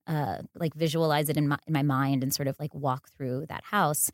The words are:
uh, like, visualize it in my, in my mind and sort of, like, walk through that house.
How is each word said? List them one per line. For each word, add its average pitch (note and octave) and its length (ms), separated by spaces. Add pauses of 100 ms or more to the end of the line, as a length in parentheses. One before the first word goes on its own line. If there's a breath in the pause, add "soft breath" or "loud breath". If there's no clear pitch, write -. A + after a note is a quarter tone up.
uh, D3 360 (140)
like, E3 180
visualize D#3 560
it D3 80
in D3 100
my, C#3+ 100 (100)
in D#3 60
my C#3+ 100
mind C3+ 400
and C3+ 100
sort C#3+ 140
of, C3+ 120
like, D3+ 140
walk C3+ 360
through C3+ 380
that - 180
house. D#3+ 480